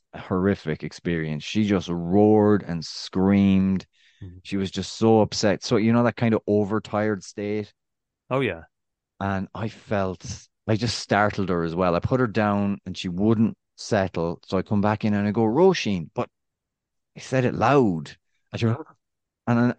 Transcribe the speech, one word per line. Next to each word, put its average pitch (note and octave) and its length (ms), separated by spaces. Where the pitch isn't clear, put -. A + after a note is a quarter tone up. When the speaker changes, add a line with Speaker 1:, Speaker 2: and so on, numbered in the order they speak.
Speaker 1:
a F#2 60
horrific F#2 640
experience. D#2 600
She G#2+ 220
just G2 240
roared G#2 760
and E2+ 220
screamed. F#2+ 1000
Speaker 2:
Mm-hmm. F2+ 200
Speaker 1:
She - 120
was F#2+ 160
just - 240
so A2+ 240
upset. G2+ 420
So, - 140
you A2 160
know, A#2+ 120
that A#2 120
kind A2+ 180
of - 140
overtired G#2 720
state? G#2 520
Speaker 2:
Oh, C3 100
yeah. F#2 220
Speaker 1:
And G2 340
I - 140
felt, - 800
I A2 80
just A2+ 240
startled G#2 500
her F2 140
as E2 120
well. F2+ 200
I F2 40
put B2+ 200
her B2+ 80
down G2+ 580
and F2+ 100
she - 140
wouldn't G#2 480
settle. F2+ 680
So F#2+ 140
I - 20
come G#2 180
back G#2+ 240
in G#2+ 120
and G2+ 120
I G#2 40
go, G#2+ 100
"Roisin," A2+ 720
but - 160
I - 20
said C3 260
it A2+ 100
loud. G2+ 600
I G#2+ 40
said, A2+ 200
and, A#2+ 320